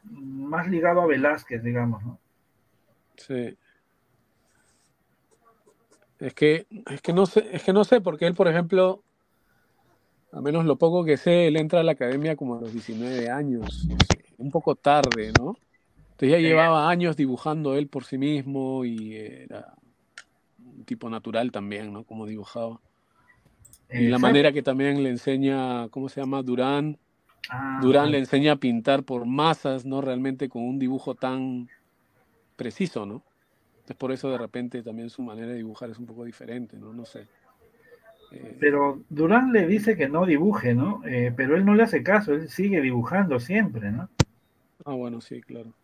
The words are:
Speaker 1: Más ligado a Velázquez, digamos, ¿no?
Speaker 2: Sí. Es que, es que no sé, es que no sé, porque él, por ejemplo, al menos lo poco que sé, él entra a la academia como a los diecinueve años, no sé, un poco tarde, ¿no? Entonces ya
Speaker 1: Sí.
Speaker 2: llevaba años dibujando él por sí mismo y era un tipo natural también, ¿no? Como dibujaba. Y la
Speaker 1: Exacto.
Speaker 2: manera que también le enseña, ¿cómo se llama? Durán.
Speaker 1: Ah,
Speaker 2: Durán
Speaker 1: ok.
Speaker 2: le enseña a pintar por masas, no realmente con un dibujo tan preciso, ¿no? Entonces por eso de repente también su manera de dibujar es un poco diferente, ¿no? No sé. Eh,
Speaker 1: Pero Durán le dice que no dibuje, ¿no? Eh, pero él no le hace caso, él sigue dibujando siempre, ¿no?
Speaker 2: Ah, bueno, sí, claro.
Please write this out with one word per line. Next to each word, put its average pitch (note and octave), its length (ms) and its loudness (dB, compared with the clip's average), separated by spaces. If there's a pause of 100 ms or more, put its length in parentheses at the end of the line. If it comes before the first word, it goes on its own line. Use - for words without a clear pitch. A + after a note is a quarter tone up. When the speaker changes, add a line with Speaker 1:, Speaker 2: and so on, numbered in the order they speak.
Speaker 1:
Más C#3 640 -8
ligado F3 340 2
a E3+ 40 2
Velázquez, C#3 560 0
digamos, A#2+ 420 -2
¿no? D3 140 -12 (960)
Speaker 2:
Sí. B2 400 -8 (2500)
Es C3+ 160 -10
que, D3+ 320 4 (240)
es C#3+ 100 -10
que E3+ 120 -2
no F#3 140 6
sé, G#3+ 260 2
es F3 100 -6
que F#3+ 100 2
no G3+ 120 6
sé, A#3+ 160 6
porque F3 260 -2
él, F3 80 2
por F3+ 140 4
ejemplo, F#3 540 2 (1300)
al D3 100 -12
menos D#3+ 240 0
lo C#3 100 4
poco E3+ 280 4
que D3+ 120 4
sé, F3 300 4
él D#3 100 4
entra D#3+ 240 2
a E3 40 4
la E3 80 4
academia C#3+ 440 -2
como B2 200 -6
a A#2 40 -10
los A2+ 120 -8
diecinueve A#2 580 -6
años, B2 580 -4
no F3+ 80 -2 (100)
sé, - 180 0 (140)
un C#3 120 -8
poco D#3+ 240 -2
tarde, B2 640 2
¿no? D3+ 180 -8 (560)
Entonces C#3 180 0
ya E3 60 6
Speaker 1:
Sí. E3+ 60 4
Speaker 2:
llevaba D#3+ 480 2
años F3 260 0
dibujando D3 600 -2
él D3 120 -4
por C3+ 160 -10
sí C3+ 140 -8
mismo C3+ 680 -4
y A2 320 -8
era A2 580 -16 (840)
un A#2+ 260 -20
tipo A#2+ 240 -10
natural A2+ 420 -4
también, G#2 420 -10
¿no? G#2+ 120 -14
Como A2+ 220 -12
dibujaba. A2+ 520 -10 (1120)
Y A#2+ 160 0
la B2 120 4
Speaker 1:
Exacto. B2 100 4
Speaker 2:
manera C#3+ 260 6
que C#3+ 100 -2
también C#3 400 0
le C3+ 60 0
enseña, C3 800 -2
¿cómo C3+ 220 -10
se C#3 100 -10
llama? C3+ 220 -4
Durán. C#3 560 -2 (500)
Speaker 1:
Ah, C3+ 340 -6
Speaker 2:
Durán C3+ 240 6
Speaker 1:
ok. D3+ 60 2
Speaker 2:
le C#3+ 60 2
enseña C#3 340 4
a C#3+ 40 4
pintar C3+ 480 0
por A#2+ 200 -6
masas, C3+ 640 0
no C3+ 160 -4
realmente C3 480 -4
con A#2 120 -8
un B2+ 160 -4
dibujo C3 360 -2
tan B2+ 540 -6 (880)
preciso, B2 500 -6
¿no? G#2+ 160 -12 (540)
Entonces - 200 -18
por C3 160 -6
eso C3+ 180 -6
de B2 80 -4
repente A#2+ 440 -10
también A#2 280 -12
su - 120 -12
manera A#2 260 -10
de B2 80 -8
dibujar A2+ 340 -12
es G#2+ 80 -16
un A#2+ 80 -14
poco A#2 180 -16
diferente, A#2 540 -12
¿no? G#2+ 140 -18
No A#2 140 -14
sé. A2 200 -20 (1040)
Eh, - 300 -18
Speaker 1:
Pero C#3+ 480 2
Durán G#3 440 4
le G3+ 140 6
dice G#3 300 2
que C#3+ 120 0
no D#3+ 180 2
dibuje, D3+ 480 2
¿no? F3 300 0
Eh, B2 300 -2
pero C3+ 220 2
él G3 80 4
no G#3 100 6
le A3 80 8
hace F3 220 2
caso, F3 300 2
él D#3 140 -4
sigue F#3+ 340 0
dibujando C3 580 0
siempre, B2+ 500 -2
¿no? C#3 180 -6 (760)
Speaker 2:
Ah, C#3+ 80 -8
bueno, A#2+ 280 -8
sí, B2 200 -16
claro. A#2 440 -16